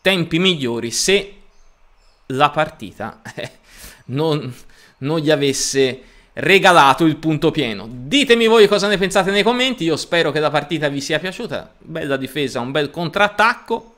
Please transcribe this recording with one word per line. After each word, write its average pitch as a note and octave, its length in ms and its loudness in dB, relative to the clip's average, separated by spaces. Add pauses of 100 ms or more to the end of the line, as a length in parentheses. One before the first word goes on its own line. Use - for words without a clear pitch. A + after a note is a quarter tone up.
tempi E3+ 360 -2
migliori B2 540 -2
se - 440 -2 (920)
la C#3 220 2
partita, A2+ 760 -8
<laughs> - 80 -18
eh, - 160 -12 (540)
non, C#3 480 -4 (460)
non D#3 200 -4
gli D3+ 120 0
avesse C3+ 720 0 (300)
regalato E3+ 720 4
il D3+ 120 2
punto D#3 340 0
pieno. A2 380 -6
Ditemi A3+ 580 2
voi A3 200 8
cosa G3+ 200 0
ne G#3 100 0
pensate F#3+ 340 0
nei G3+ 120 2
commenti, B3 400 -2
io D#3+ 140 0
spero D#3+ 340 0
che D3+ 80 -2
la D3+ 100 0
partita D3 380 -2
vi C#3 140 -4
sia D3+ 180 -4
piaciuta, F3+ 580 -10
bella D#3 400 -6
difesa, C3 420 -6
un B2 120 -8
bel D3 180 -2
contrattacco G#3 1080 -2